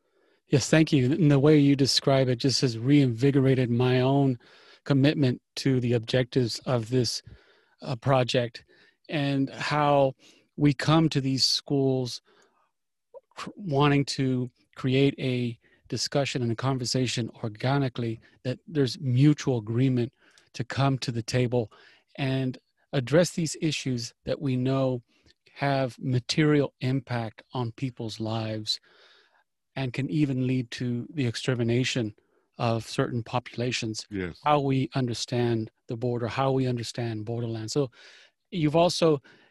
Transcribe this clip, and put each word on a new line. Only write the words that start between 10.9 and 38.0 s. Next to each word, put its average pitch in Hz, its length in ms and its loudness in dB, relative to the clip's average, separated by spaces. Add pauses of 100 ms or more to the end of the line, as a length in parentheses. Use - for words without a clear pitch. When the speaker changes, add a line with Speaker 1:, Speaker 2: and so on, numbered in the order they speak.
Speaker 1:
to 143 120 -2
these 131 240 0
schools 135 760 -2 (1160)
cr-, - 200 -12
wanting 143 500 2
to 127 440 -2 (260)
create 135 440 2
a 123 400 -4 (280)
discussion 135 540 -4
and 117 100 -2
a 110 40 -2
conversation 127 760 -2 (140)
organically, 120 760 -4 (240)
that 127 140 -6 (100)
there's 139 320 0
mutual 135 600 2
agreement 120 520 0 (420)
to 131 100 -8
come 135 340 0
to - 140 -6
the 117 100 -4
table 123 500 0 (440)
and 131 420 -2 (340)
address 147 380 2
these 165 320 -4
issues 127 540 -4 (100)
that 131 160 -4
we 135 140 0
know 131 480 0 (500)
have 135 460 -2
material 143 800 0
impact 123 640 -4 (100)
on 120 200 -4
people's 120 460 -8
lives 110 600 -6 (1000)
and 127 140 -4
can 135 160 -4
even 135 360 0
lead 127 260 -2
to 120 420 -6
the 143 120 -2
extermination 120 880 -2 (440)
of 117 280 -2
certain 131 380 -2
populations. 120 840 -6
Speaker 2:
Yes. 92 340 -6
Speaker 1:
How 147 160 4
we 135 340 0
understand 120 800 -2 (160)
the 127 80 -8
border, 120 320 -4
how 135 240 0
we 131 160 0
understand 117 560 -6
borderlands. 113 480 -6
So 139 180 -2 (640)